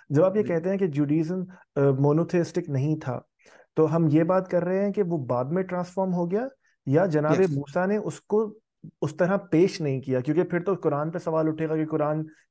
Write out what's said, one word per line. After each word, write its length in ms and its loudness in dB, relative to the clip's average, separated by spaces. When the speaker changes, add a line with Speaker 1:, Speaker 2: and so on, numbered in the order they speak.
Speaker 1:
जब 100 4
आप 140 4
ये 60 2
Speaker 2:
जी। 60 -2
Speaker 1:
कहते 200 -2
हैं 100 0
कि 100 0
ज्यूडिज्म, 580 0
अ, 40 2
मोनोथेइस्टिक 880 2
नहीं 280 0
था, 320 -8
तो 100 4
हम 220 2
ये 160 4
बात 240 2
कर 140 0
रहे 160 0
हैं 140 0
कि 100 -2
वो 160 -2
बाद 320 -2
में 140 -2
ट्रांसफॉर्म 480 -4
हो 140 -2
गया 220 -4
या 180 4
जनाब 340 2
Speaker 2:
यस। 100 4
Speaker 1:
मूसा 360 -4
ने 120 0
उसको 580 -4
उस 160 -4
तरह 180 2
पेश 440 2
नहीं 200 -2
किया? 200 0
क्योंकि 220 0
फिर 180 -2
तो 160 -2
कुरान 340 -2
पे 80 -8
सवाल 300 0
उठेगा 280 -2
कि 80 -2
कुरान 420 -2